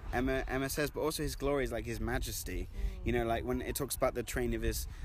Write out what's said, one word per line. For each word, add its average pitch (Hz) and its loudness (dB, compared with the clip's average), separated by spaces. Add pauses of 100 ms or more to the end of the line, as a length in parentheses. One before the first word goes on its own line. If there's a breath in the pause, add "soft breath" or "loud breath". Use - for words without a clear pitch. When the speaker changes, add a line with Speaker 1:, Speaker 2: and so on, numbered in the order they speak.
(120)
Speaker 1:
Emma, 131 2
Emma 135 0
says, 143 0
but 110 -4
also 151 0
his 139 -2
glory 139 2
is 117 -2
like 113 -2
his 113 -2
majesty. 110 -2
Speaker 2:
Mm. - -2
Speaker 1:
You 117 4
know, 120 4
like 113 2
when 123 0
it 117 -2
talks 123 0
about 131 2
the 123 -2
train 117 0
of 113 -2
his, 113 0 (180 loud breath)